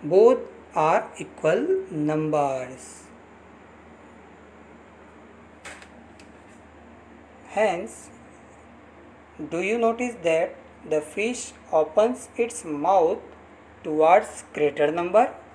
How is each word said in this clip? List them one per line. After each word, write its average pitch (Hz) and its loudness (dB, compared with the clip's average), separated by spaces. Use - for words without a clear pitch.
both 208 6
are 170 2
equal 277 0
numbers. 151 -4
Hence, 202 -4
do 165 -6
you 202 -2
notice 233 -2
that 165 0
the 151 0
fish 226 -6
opens 208 0
its 233 -4
mouth 170 0
towards 160 4
greater 147 0
number? 175 2